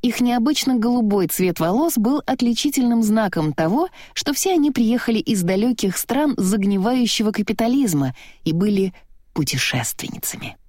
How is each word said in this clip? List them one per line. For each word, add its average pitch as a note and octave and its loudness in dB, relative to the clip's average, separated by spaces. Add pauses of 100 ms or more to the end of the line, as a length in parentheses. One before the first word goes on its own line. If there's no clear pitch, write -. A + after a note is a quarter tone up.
Их A#3+ -2
необычно B3 2
голубой G#3+ 2
цвет F3+ 0
волос A3+ 2
был B3+ 0
отличительным A#3+ 0
знаком G3 0
того, G#3 0 (260)
что - -4
все F#4+ 0
они D4 2
приехали A3+ 0
из G3+ -2
далёких G3 0
стран C#4 -2
загнивающего G#3 0
капитализма G#3 0 (260)
и E3 -2
были F#3+ 0 (380)
путешественницами. - -6 (120)